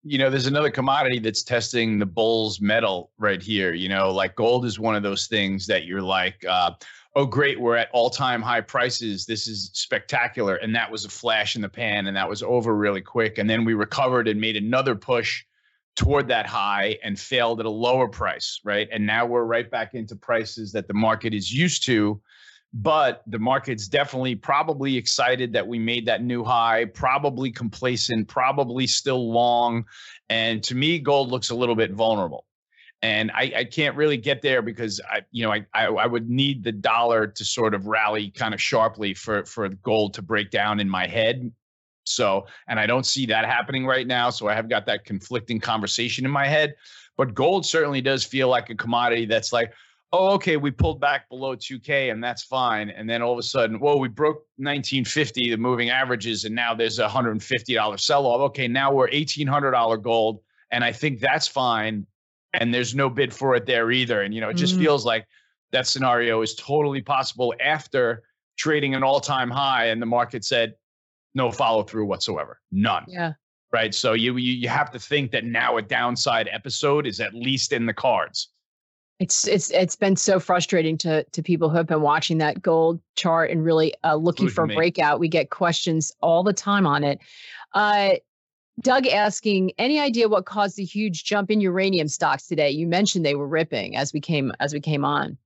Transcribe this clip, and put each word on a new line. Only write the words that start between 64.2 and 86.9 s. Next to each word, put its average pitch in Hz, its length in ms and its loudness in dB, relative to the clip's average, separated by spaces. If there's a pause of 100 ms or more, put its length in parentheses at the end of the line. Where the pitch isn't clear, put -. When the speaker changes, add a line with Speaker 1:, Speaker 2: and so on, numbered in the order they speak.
Speaker 1:
And, 101 140 -2
you 113 80 -4
know, 104 80 -4
it 175 80 -2
just 185 160 2
Speaker 2:
Mm. 185 60 2
Speaker 1:
feels 143 260 4
like 113 200 0 (460)
that 127 140 0
scenario 120 560 2
is 110 120 -4
totally 143 460 -2
possible 127 540 -2 (100)
after 131 600 0 (340)
trading 147 360 0
an 131 80 0
all-time 135 480 0
high 131 360 0
and 113 160 0
the 117 40 -4
market 120 380 0
said, 117 300 0 (640)
"No 127 140 2
follow 117 320 2
through 107 240 -4
whatsoever, 90 540 -6 (100)
none." 98 380 0
Speaker 2:
Yeah. 175 240 -6 (400)
Speaker 1:
Right. 113 200 0
So 113 200 0
you, 117 240 0
you, 123 160 0
you 123 160 -4
have 143 240 -2
to 120 80 -12
think 139 320 -2
that 113 120 -2
now 117 340 0
a 110 40 -2
downside 120 720 0
episode 143 560 0
is 98 100 -8
at 107 160 -4
least 127 380 -2
in 117 140 0
the 110 60 -2
cards. 104 580 -2 (680)
Speaker 2:
It's, - 300 -2
it's, - 240 0
it's 185 240 2
been 196 180 2
so 190 240 2
frustrating 165 600 0
to, 156 260 0
to - 180 -8
people 160 280 2
who 165 60 2
have 165 120 2
been 156 140 2
watching 160 360 2
that 151 240 0
gold 165 380 4 (160)
chart 165 340 2
and 160 140 0
really, 160 280 4 (120)
uh, 160 100 4
looking 170 320 2
Speaker 1:
Including - 80 -2
Speaker 2:
for 165 100 2
a 151 40 0
Speaker 1:
me. - 80 -4
Speaker 2:
breakout. 160 420 2
We 170 80 2
get 160 240 0
questions 165 680 0
all 165 240 4
the 202 80 2
time 202 340 0
on 143 160 2